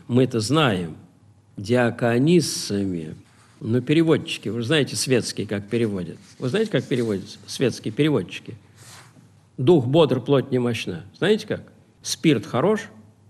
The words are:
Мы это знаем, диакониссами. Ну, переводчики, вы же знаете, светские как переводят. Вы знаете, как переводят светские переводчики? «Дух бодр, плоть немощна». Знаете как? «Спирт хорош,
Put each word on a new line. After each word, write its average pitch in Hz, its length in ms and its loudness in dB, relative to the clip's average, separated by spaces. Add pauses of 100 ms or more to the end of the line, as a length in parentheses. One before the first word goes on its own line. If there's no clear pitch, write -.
Мы 120 160 4
это 123 160 0
знаем, 104 580 0 (640)
диакониссами. 117 1600 0 (440)
Ну, 120 220 0
переводчики, 151 640 0
вы 113 140 -4
же 113 40 -6
знаете, 139 300 0
светские 107 500 0
как 101 220 -6
переводят. 101 480 -2 (220)
Вы 127 100 -4
знаете, 208 220 -2
как - 140 0
переводят 110 640 -4
светские - 460 -2
переводчики? 143 640 -2 (1040)
«Дух 139 280 4
бодр, 135 340 4
плоть 135 300 0
немощна». 117 540 -2 (140)
Знаете 208 280 0
как? - 240 -8 (300)
«Спирт - 460 0
хорош, 185 420 0 (420)